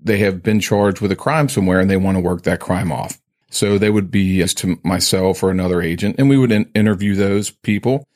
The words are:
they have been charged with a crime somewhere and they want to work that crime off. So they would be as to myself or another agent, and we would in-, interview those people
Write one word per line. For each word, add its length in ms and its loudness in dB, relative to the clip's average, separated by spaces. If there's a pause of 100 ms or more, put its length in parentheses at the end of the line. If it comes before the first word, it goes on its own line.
they 180 0
have 240 0
been 180 2
charged 420 0
with 100 0
a 40 -4
crime 340 0
somewhere 300 2
and 100 2
they 80 2
want 180 0
to 60 0
work 200 -2
that 180 -2
crime 300 -2
off. 300 -8 (300)
So 260 0
they 140 2
would 200 0
be 320 0
as 120 -2
to 280 -4
myself 600 0
or 80 2
another 320 0
agent, 360 -4
and 120 4
we 80 4
would 120 4
in-, 240 0
interview 400 2
those 360 0
people 640 -2